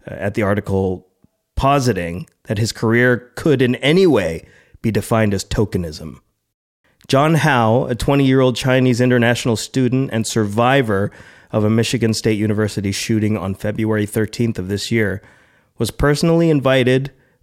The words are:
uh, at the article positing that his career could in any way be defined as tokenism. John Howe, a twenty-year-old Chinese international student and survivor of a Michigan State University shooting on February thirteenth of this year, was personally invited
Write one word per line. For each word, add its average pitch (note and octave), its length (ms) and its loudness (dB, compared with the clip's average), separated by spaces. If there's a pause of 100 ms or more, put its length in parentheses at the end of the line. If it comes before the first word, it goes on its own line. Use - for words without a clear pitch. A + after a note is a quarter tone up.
uh, - 80 -14
at G2 200 -6
the A2 80 -2
article F#2+ 640 -2 (480)
positing G2+ 720 -2 (160)
that G2+ 140 -6
his A2 120 -2
career A#2+ 640 0
could C#3 260 0
in B2+ 160 0
any E3+ 300 2
way F2+ 400 0 (360)
be A2+ 100 -2
defined G#2+ 420 0
as F#2+ 100 -4
tokenism. E2 720 -6 (920)
John D3 260 2
Howe, B2+ 520 2
a B2 100 -4
twenty-year-old C3 580 2
Chinese B2+ 460 2
international A#2+ 560 2
student C3 560 -2
and A2+ 140 -2
survivor A2 840 0 (400)
of G#2+ 140 0
a G#2+ 60 2
Michigan A2+ 440 0
State A2 240 -2
University G#2 540 -2
shooting G#2+ 440 -2
on F#2+ 180 -4
February G#2+ 520 -4
thirteenth A2 540 -4
of F#2 80 -8
this G2+ 240 -6
year, G#2 300 -2 (560)
was A2 120 -4
personally E3 600 2
invited C3 600 2 (320)